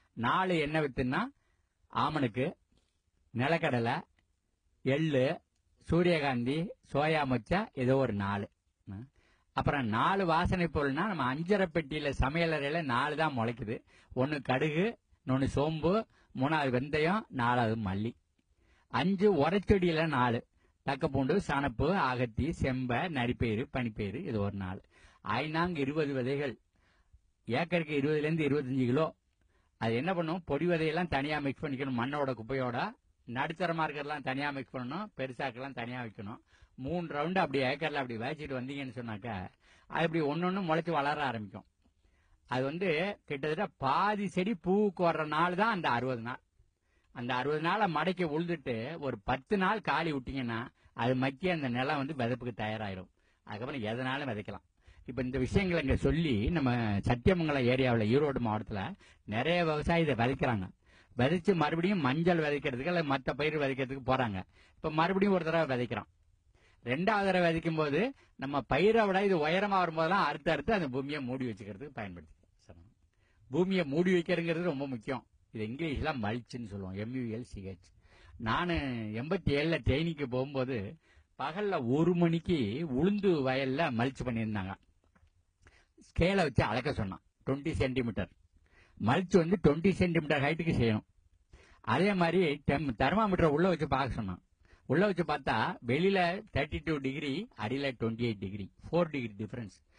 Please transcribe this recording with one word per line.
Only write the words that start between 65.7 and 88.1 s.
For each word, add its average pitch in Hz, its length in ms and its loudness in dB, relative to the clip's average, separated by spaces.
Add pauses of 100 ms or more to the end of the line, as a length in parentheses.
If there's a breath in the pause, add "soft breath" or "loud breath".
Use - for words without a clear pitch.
ரெண்டாவது 196 420 2
தடவை 180 200 4
விதைக்கும் 165 320 0
போது, 151 220 2 (360 soft breath)
நம்ம 139 260 -6
பயிரை 208 420 4
விட 190 200 2
இது 190 140 4
உயரமா 190 400 2
வரும்போதெல்லாம் 165 480 2
அறுத்து 156 240 -2
அறுத்து 151 220 0
அந்த 180 160 2
பூமியை 139 320 -4
மூடி 131 260 -4
வச்சுக்கிறதுக்கு 107 500 -10
பயன்படுத்திக்கலாம். 90 640 -12
சரி. 85 220 -20 (680)
பூமியை 180 340 2
மூடி 165 280 2
வைக்கிறதுங்கிறது 170 580 0
ரொம்ப 139 160 -4
முக்கியம். 127 380 -6 (260)
இது 107 140 -8
இங்கிலீஷ்ல 139 520 -4
மல்ச்சுன்னு 117 540 -6
சொல்லுவோம், 95 260 -8
எம் 113 180 -6
யூ 131 160 -4
எல் 117 180 -8
சி 104 120 -12
ஹெச். 95 300 -14 (480 soft breath)
நானு 147 360 -2 (400)
எண்பத்தி 156 380 -2
ஏழுல 156 300 2
தேனிக்கு 151 440 0
போகும்போது, 131 500 -2 (640 soft breath)
பகல்ல 165 500 -2
ஒரு 160 260 4
மணிக்கு 170 440 4 (340)
உளுந்து 190 380 2 (120)
வயல்ல 135 500 0
மல்ச் 127 300 0
பண்ணியிருந்தாங்க. 110 520 -2 (1300 soft breath)
ஸ்கேலை 190 400 2
வச்சு 151 220 4
அளக்க 123 280 0
சொன்னான், 95 320 -6 (180)
twenty 139 300 -4
centimeter. 120 580 -2 (680 soft breath)